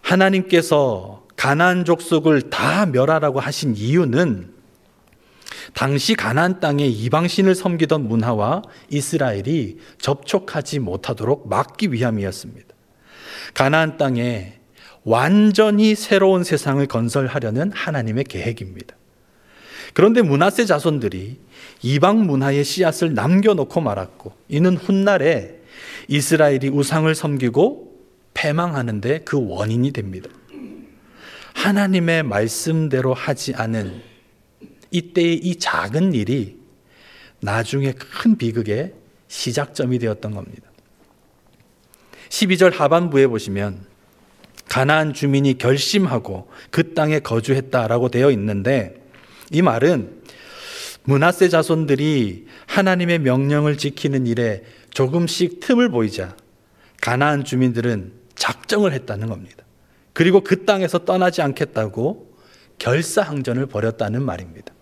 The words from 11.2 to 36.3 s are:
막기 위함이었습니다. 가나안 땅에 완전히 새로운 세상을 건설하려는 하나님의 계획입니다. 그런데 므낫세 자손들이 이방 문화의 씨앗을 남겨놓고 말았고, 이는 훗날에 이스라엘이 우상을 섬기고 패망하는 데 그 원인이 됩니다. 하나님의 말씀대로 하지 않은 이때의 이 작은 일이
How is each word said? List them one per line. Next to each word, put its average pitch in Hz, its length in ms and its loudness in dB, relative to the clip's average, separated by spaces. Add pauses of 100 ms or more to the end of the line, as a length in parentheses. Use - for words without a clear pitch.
막기 135 460 -2
위함이었습니다. 107 760 -4 (880)
가나안 156 440 2
땅에 120 600 -2 (440)
완전히 208 920 4
새로운 190 480 2
세상을 143 440 0
건설하려는 123 840 -2
하나님의 131 540 -4
계획입니다. 95 680 -10 (1000)
그런데 226 280 6
므낫세 180 440 4
자손들이 131 720 -2 (420)
이방 175 440 4
문화의 139 380 2
씨앗을 160 500 0
남겨놓고 175 680 2
말았고, 101 540 -6 (160)
이는 180 260 2
훗날에 190 840 0 (460)
이스라엘이 143 600 2
우상을 156 440 2
섬기고 147 840 0 (340)
패망하는 147 680 -2
데 139 220 -2
그 131 240 -2
원인이 113 440 -2
됩니다. 95 380 -10 (1200)
하나님의 190 720 2
말씀대로 131 880 0
하지 135 420 -6
않은 110 540 -6 (840)
이때의 170 440 0
이 175 220 -4
작은 160 560 -2
일이 110 440 -2 (840)